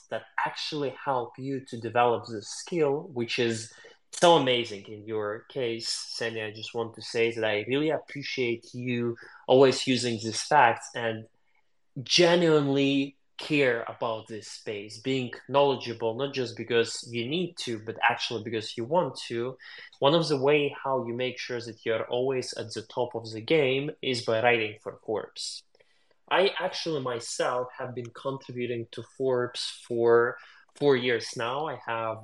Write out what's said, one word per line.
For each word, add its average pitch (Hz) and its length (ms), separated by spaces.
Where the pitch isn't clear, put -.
that 113 120
actually 143 500
help 123 340
you 131 300
to 123 120
develop 113 460
this 110 220
skill, 160 640
which 120 260
is 113 340
so 170 240
amazing 120 500
in 104 200
your 107 440
case, 117 680
Senya, 113 300
I 104 40
just 110 220
want 113 200
to 110 80
say 117 300
that 117 120
I 104 220
really 143 240
appreciate 127 800
you 120 440
always 131 380
using 120 360
these 110 200
facts 127 520
and 113 300
genuinely 139 1120
care 131 500
about 110 400
this 107 200
space, 107 500
being 127 320
knowledgeable, 123 640
not 139 180
just 120 240
because 117 540
you 117 160
need 170 300
to, 117 220
but 107 180
actually 120 360
because 110 320
you 117 80
want 156 340
to. 120 280
One 143 160
of 160 140
the 143 120
way 143 340
how 131 220
you 117 80
make 127 240
sure 123 220
that 110 240
you're 110 200
always 127 500
at 110 180
the 107 100
top 123 320
of 110 180
the 110 80
game 139 500
is 127 220
by 113 200
writing 113 400
for 95 220
Forbes. - 600
I 180 200
actually 165 400
myself 123 680
have 123 160
been 120 160
contributing 123 840
to 120 100
Forbes 127 680
for 117 500
four 143 200
years 120 400
now. 131 320
I 127 180
have, 113 380